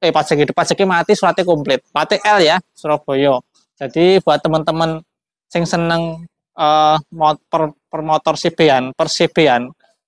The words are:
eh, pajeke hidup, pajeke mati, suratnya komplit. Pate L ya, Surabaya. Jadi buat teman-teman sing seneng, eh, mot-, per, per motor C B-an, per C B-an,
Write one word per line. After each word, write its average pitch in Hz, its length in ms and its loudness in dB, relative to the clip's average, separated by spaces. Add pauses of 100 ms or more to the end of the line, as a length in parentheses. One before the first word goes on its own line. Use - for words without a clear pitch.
eh, 170 80 0
pajeke 151 400 0
hidup, - 80 -4
pajeke 180 260 0
mati, 185 300 0
suratnya 185 320 0
komplit. 147 480 -2
Pate 156 320 -2
L 208 160 4
ya, 160 160 2 (160)
Surabaya. 143 640 -2 (400)
Jadi 170 480 2
buat 151 160 2
teman-teman 160 640 -2 (400)
sing 170 240 -4
seneng, 165 560 -4 (320)
eh, 156 400 2 (160)
mot-, 156 320 -2
per, 156 400 -4
per 156 160 -10
motor 156 320 -2
C 165 160 -2
B-an, 135 480 0
per 165 160 -2
C - 160 0
B-an, 127 400 2 (380)